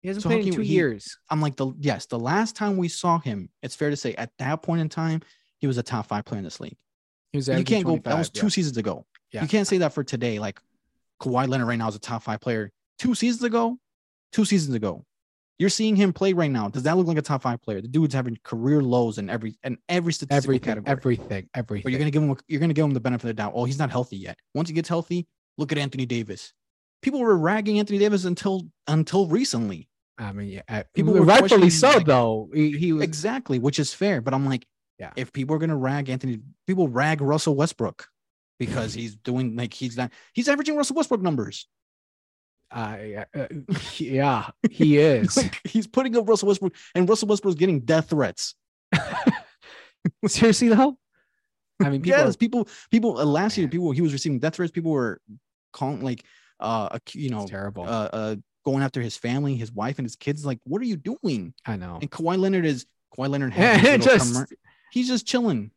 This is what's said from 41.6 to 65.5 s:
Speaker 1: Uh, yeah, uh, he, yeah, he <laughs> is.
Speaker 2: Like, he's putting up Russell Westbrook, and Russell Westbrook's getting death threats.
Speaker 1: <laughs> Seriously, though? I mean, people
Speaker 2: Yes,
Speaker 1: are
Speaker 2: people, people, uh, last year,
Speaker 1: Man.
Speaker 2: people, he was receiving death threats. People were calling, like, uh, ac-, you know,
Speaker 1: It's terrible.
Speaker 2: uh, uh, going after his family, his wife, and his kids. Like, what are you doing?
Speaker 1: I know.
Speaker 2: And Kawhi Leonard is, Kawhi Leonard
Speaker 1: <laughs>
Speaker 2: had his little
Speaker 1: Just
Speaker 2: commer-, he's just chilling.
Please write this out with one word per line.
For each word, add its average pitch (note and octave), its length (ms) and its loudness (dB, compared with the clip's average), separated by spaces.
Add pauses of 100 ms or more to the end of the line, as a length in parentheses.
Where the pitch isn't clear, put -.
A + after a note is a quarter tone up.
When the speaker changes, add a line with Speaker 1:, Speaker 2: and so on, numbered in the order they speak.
Speaker 1:
Uh, A2 340 -8
yeah, G#2 200 -12 (100)
uh, C#3 100 -6 (460)
he, C#3 240 -6
yeah, C3 340 0 (220)
he D3+ 260 4
<laughs> - 0 -
is. D3 400 4
Speaker 2:
Like, - 280 0
he's A3 220 -2
putting B3+ 300 0
up G#3 100 2
Russell G#3+ 200 4
Westbrook, F#3+ 280 0 (200)
and F3+ 120 4
Russell G#3+ 200 2
Westbrook's G3+ 280 2
getting D#3+ 260 2
death D#3+ 280 2
threats. B2+ 460 -2 (360)
Speaker 1:
<laughs> - 40 2 (1300)
Seriously, A3+ 420 4
though? C4 280 4 (840)
I C#3+ 60 2
mean, C#3 120 -2
people C4 180 4
Speaker 2:
Yes, A#3+ 160 4
Speaker 1:
are - 20 -20
Speaker 2:
people, A#3 300 0 (240)
people, A3 280 2
uh, D3+ 60 2
last E3+ 320 2
year, F3+ 80 0
Speaker 1:
Man. B2 60 -4
Speaker 2:
people, E3+ 200 -2
he C3+ 100 0
was D#3 120 2
receiving C3+ 260 -2
death D#3 160 -2
threats. E3+ 160 -4
People E3 200 -4
were A#2+ 280 -2 (540)
calling, C3 280 -6
like, B2 220 -6 (360)
uh, A2 340 -4
ac-, - 260 -14
you C#3 100 -4
know, A2 120 -6
Speaker 1:
It's G2 100 -10
terrible. G2 320 -10
Speaker 2:
uh, G#2+ 300 -4
uh, A2 220 -4 (280)
going C#3 200 0
after C3 180 -4
his A#2 160 -8
family, C3+ 380 -4
his A2+ 160 -8
wife, A#2+ 280 -6
and C3 60 -4
his A2 100 -10
kids. D3 300 -8
Like, C3 180 -6
what F3 180 -6
are B3+ 40 -6
you A3 120 -4
doing? C#3 560 -6 (120)
Speaker 1:
I A2 100 -6
know. F2 260 -10
Speaker 2:
And D3 80 -8
Kawhi E3 300 -2
Leonard F#3+ 260 0
is, C#3 200 -2 (320)
Kawhi C3+ 120 -4
Leonard C#3 240 -2
Speaker 1:
<laughs> - 0 -
Speaker 2:
had G#3+ 260 6
his B3+ 260 8
little B3+ 120 8
Speaker 1:
Just B2 160 2
Speaker 2:
commer-, B2+ 180 -2 (400)
he's B3 160 0
just B3+ 200 -2
chilling. E3 500 0